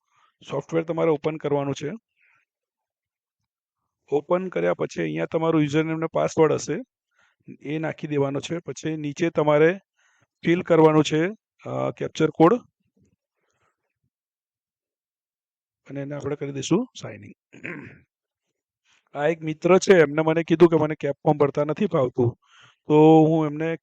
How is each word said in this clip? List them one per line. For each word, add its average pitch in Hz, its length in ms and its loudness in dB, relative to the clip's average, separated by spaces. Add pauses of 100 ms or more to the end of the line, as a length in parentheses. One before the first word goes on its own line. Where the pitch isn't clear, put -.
(500)
સોફ્ટવેર 160 320 -6
તમારે 165 280 -2
ઓપન 156 260 -4
કરવાનું 143 380 -4
છે. 147 160 -10 (2250)
ઓપન 180 380 -2
કર્યા 170 260 -2
પછી - 280 -8
અહીંયા 156 240 -6
તમારું 160 360 0
યુઝરનેમ 156 360 -2
ને 160 140 -6
પાસવર્ડ 156 400 0
હશે 147 240 -6 (840)
એ 147 180 -8
નાખી 156 280 -8
દેવાનો 139 340 -4
છે. 170 180 -10
પછી 156 380 -10
નીચે 156 340 -4
તમારે 156 480 2 (640)
ફિલ 170 180 0
કરવાનું 156 420 4
છે, 156 240 -2 (360)
અ, 131 260 -6
કેપ્ચર 151 400 -4
કોડ 165 240 4 (3250)
અને 139 100 -12
એને 139 140 -10
આપણે 143 220 -8
કરી 143 160 -10
દઈશું 151 340 -4 (140)
સાઇન 120 240 -16
ઇન. - 80 -20 (1800)
આ 143 120 -4
એક 165 160 -2
મિત્ર 165 360 2
છે, 208 140 4
એમને 156 300 4
મને 160 200 0
કીધું 165 260 6
કે 160 80 2
મને 151 180 0
કેપ 143 280 -4
ફોર્મ 151 160 0
ભરતા 147 260 0
નથી 151 220 -2
ફાવતું, 127 500 0 (500)
તો 156 400 8
હું 160 200 0
એમને 160 360 -6